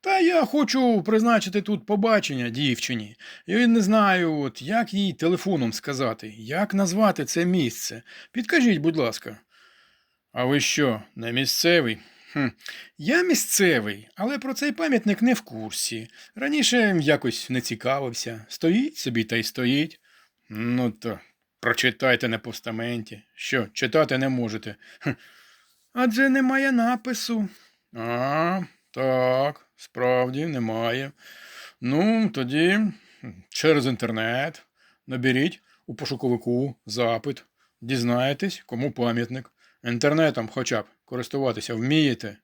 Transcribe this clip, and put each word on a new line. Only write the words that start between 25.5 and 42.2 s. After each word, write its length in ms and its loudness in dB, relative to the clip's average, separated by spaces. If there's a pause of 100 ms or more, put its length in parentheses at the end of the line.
Адже 360 2
немає 420 2
напису. 800 0 (440)
А, 680 -2 (300)
так, 840 0
справді 680 0
немає. 680 -2 (680)
Ну, 520 2
тоді 460 2 (720)
через 360 2
інтернет 800 -4 (420)
наберіть 540 0 (260)
у 80 -12
пошуковику 800 -2 (100)
запит, 600 -4 (360)
дізнаєтесь, 840 0
кому 260 -6
пам'ятник. 600 -4 (320)
Інтернетом 680 0
хоча 280 -4
б 40 -12 (200)
користуватися 680 -4
вмієте? 680 0